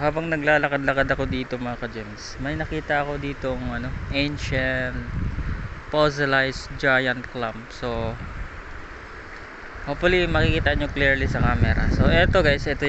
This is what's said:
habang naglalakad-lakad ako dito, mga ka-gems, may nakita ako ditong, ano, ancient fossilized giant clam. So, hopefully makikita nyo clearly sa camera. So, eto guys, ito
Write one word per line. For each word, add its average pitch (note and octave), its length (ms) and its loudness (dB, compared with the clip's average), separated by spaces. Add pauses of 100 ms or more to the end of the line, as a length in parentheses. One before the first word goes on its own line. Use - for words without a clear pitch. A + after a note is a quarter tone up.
habang D3+ 240 0
naglalakad-lakad C#3+ 880 2
ako C3 160 0
dito, B2+ 320 -4
mga A#2+ 160 -6
ka-gems, A2 640 -10
may D3+ 160 -4
nakita D3+ 480 -2
ako C#3+ 160 -4
ditong, C3 480 -4
ano, A#2 160 -4 (240)
ancient C3 880 -2 (960)
fossilized C#3+ 720 2 (160)
giant C3 480 2
clam. A2+ 240 -4 (160)
So, A#2 480 -4 (1700)
hopefully F3 400 4
makikita D#3 480 4
nyo C#3+ 160 0
clearly C3+ 400 4
sa B2+ 80 0
camera. A#2+ 560 4
So, - 160 4
eto F3 320 6
guys, C#3+ 240 2
ito C#3 220 -2